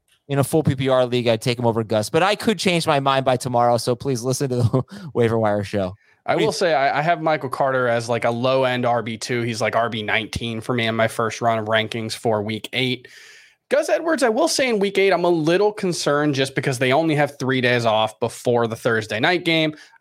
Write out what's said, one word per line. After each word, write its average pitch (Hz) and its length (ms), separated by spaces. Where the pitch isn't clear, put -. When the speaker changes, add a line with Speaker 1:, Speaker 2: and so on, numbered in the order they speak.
Speaker 1:
in 139 140
a 139 40
full 156 200
P 147 100
P 131 140
R 127 180
league, 120 220
I'd 113 120
take 120 180
him 123 80
over 113 180
Gus, 107 260
but 165 140
I 208 100
could 202 240
change 170 280
my 151 120
mind 135 260
by 127 120
tomorrow. 120 400
So 123 180
please 123 280
listen 131 280
to 127 60
the 131 540
<laughs> - 40
waiver 117 240
wire 104 260
show. 98 300
Speaker 2:
I - 120
Speaker 1:
Please. 175 80
Speaker 2:
will 214 80
say 175 200
I, 139 280
I - 20
have 165 180
Michael 156 280
Carter 131 400
as, 117 200
like, 117 160
a 120 60
low 131 320
end 123 240
R 120 160
B 113 160
two. 120 240
He's, 117 180
like, 110 140
R 113 160
B 107 140
nineteen 110 560
for 127 120
me 117 140
in 113 80
my 113 140
first 113 320
run 113 180
of 107 80
rankings 110 480
for 110 300
Week 110 280
eight. 127 360
Gus 302 180
Edwards, 320 340
I 254 60
will 262 200
say 269 200
in 226 100
Week 196 200
eight, 196 140
I'm 170 120
a 175 60
little 175 420
concerned 151 640
just 135 200
because 135 240
they 127 140
only 160 220
have 143 240
three 131 240
days 120 240
off 110 340
before 117 460
the 113 100
Thursday 113 420
night 175 280
game. 160 280